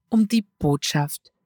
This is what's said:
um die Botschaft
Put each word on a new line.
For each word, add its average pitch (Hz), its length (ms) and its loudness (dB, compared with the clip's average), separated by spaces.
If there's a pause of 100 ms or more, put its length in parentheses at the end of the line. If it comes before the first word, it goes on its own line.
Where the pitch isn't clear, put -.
um 220 200 2
die 226 180 -2 (120)
Botschaft - 720 -2 (140)